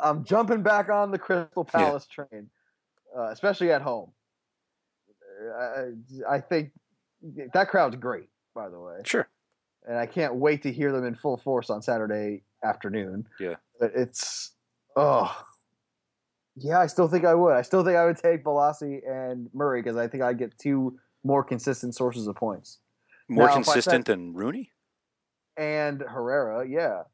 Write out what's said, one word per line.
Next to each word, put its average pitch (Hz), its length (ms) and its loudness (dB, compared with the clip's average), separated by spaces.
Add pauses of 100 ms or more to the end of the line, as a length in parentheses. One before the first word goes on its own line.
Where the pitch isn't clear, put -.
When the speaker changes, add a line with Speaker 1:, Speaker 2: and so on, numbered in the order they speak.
Speaker 1:
I'm 151 200 0
jumping 220 380 2
back 202 280 2
on 202 220 2
the 190 80 -4
Crystal 175 540 -2
Speaker 2:
Yeah. 165 60 4
Speaker 1:
Palace 143 280 2
train, 110 420 -16 (680)
uh, 113 140 -4
especially 180 400 2
at 143 100 4
home. 117 300 -6 (1500)
I, 123 40 -2 (680)
I, 139 60 2
I 139 60 -2
think 151 300 -2 (800)
that 190 160 2
crowd's 156 260 2
great, 120 340 -8 (240)
by 104 160 -10
the 87 100 -16
way. 87 240 -14
Speaker 2:
Sure. - 240 -2 (600)
Speaker 1:
And 117 100 -4
I 117 80 -2
can't 139 300 -2
wait 147 280 2
to 143 80 -2
hear 143 200 0
them 131 140 -2
in 117 100 -4
full 131 220 -4
force 127 320 -2
on 107 120 -4
Saturday 107 600 -2 (200)
afternoon. 104 640 -4 (120)
Speaker 2:
Yeah. 87 160 -6 (240)
Speaker 1:
But 113 160 0
it's, - 560 -6 (440)
oh. 135 400 2 (1200)
Yeah, 147 240 0
I 175 80 4
still 175 200 4
think 165 180 2
I 165 80 8
would. 170 220 6
I 123 80 4
still 185 200 2
think 175 140 4
I 170 80 6
would 170 120 4
take 170 260 2
Bolasie 147 640 0
and 127 460 -8
Murray 131 300 0
'cause 117 140 -2
I 117 100 0
think 131 160 -4
I'd 123 140 0
get 117 200 -6
two 131 400 0 (260)
more 139 200 4
consistent 123 520 -4
sources 120 320 -2
of 101 80 -6
points. - 440 -8 (480)
Speaker 2:
More 120 200 6
Speaker 1:
Now, 143 40 8
if - 0 -
I 143 40 6 (180)
Speaker 2:
consistent 123 340 2
Speaker 1:
said 110 60 2
Speaker 2:
than 87 200 -6
Rooney? 135 380 -6 (840)
Speaker 1:
And 151 440 -4
Herrera, 123 680 -4
yeah. 131 360 -2 (100)